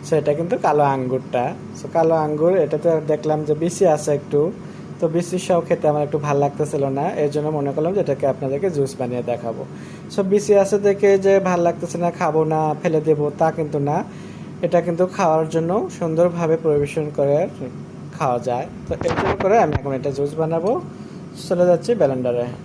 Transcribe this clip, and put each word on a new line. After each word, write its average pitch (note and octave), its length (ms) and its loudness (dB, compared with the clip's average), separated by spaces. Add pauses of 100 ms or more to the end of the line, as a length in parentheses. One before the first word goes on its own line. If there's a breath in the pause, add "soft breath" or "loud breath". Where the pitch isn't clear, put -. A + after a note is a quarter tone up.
So, - 140 -2
এটা D3 180 0
কিন্তু F3 160 -2 (120)
কালো D3 180 4 (100)
আঙ্গুরটা। B2+ 500 -2 (340)
So, - 60 -14 (120)
কালো E3 180 4 (100)
আঙ্গুর, D3+ 280 2 (120)
এটাতে D3+ 240 0 (240)
দেখলাম D3+ 260 0 (100)
যে D3+ 140 2
বিচি F3 220 0 (100)
আছে D3 240 -2
একটু। C#3+ 240 0 (580 loud breath)
তো E3+ 140 2
বিচি F3 320 -2
সহ F3+ 120 2 (100)
খেতে E3 240 0
আমার D3 160 0
একটু D3+ 180 -2
ভাল C#3+ 180 2
লাগতেছিল C#3+ 400 -2 (140)
না, C#3+ 60 0 (180)
এর C#3+ 120 0
জন্য D3+ 140 -2 (100)
মনে C#3 160 -2
করলাম D#3 220 0
যে G3 100 0
এটাকে C#3+ 260 -2
আপনাদেরকে C#3 440 -2
জুস C#3 240 0
বানিয়ে B2 300 -4
দেখাবো। A#2 320 -4 (500 loud breath)
So, - 80 -2 (120)
বিচি G#3 200 2 (100)
আছে G3 140 2 (100)
দেখে G3+ 240 4 (160)
যে G3 60 6 (160)
ভাল F3+ 180 2
লাগতেছে E3+ 380 -2
না, F3 60 2 (100)
খাবো D#3+ 200 2 (120)
না, D#3 80 2 (220)
ফেলে D#3+ 260 2
দেবো, D3 180 2 (140)
তা D#3+ 80 4 (100)
কিন্তু D3+ 200 -2 (100)
না। D3+ 80 0 (720 loud breath)
এটা F3 200 4
কিন্তু F3 180 2 (120)
খাওয়ার D#3+ 380 4
জন্য E3 160 2 (280)
সুন্দরভাবে E3+ 680 2
পরিবেশন D3 420 2 (120)
করে C#3+ 180 4 (800)
খাওয়া B2+ 220 0 (100)
যায়। B2 180 -2 (200)
তো - 60 -6 (140)
এর - 120 2
জন্য F#3+ 140 0 (100)
করে G3 220 4
আমি D3+ 160 0
এখন C#3 180 -4
এটা C#3 200 -4
জুস C#3+ 220 -2
বানাবো। E3 300 0 (800 loud breath)
চলে F3+ 220 4
যাচ্ছি F3 200 2 (100)
ব্লেন্ডারে। B2 460 0 (180)